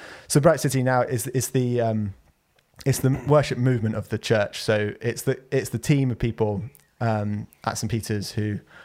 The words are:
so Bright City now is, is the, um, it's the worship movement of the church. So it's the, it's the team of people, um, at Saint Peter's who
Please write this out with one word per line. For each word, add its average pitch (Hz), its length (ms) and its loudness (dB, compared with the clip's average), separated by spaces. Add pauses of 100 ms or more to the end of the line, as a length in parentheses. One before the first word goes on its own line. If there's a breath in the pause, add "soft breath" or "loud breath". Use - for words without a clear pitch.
(280 loud breath)
so 151 120 4
Bright 151 200 6
City 131 220 0
now 127 200 4
is, 123 260 -2
is 127 220 -2
the, 123 300 0
um, 107 340 0 (720)
it's 131 140 2
the 131 120 2 (160)
worship 143 320 2
movement 120 360 0
of 107 140 -6
the 107 100 -2
church. - 440 0
So 104 380 0
it's 120 220 -4
the, 135 180 -2 (100)
it's 131 200 -2
the 120 80 -4
team 139 320 2
of 113 80 -4
people, 107 440 -2 (380)
um, 107 460 -2 (180)
at 110 140 -4
Saint 117 120 -6
Peter's 104 420 -4
who 107 260 -4 (260 loud breath)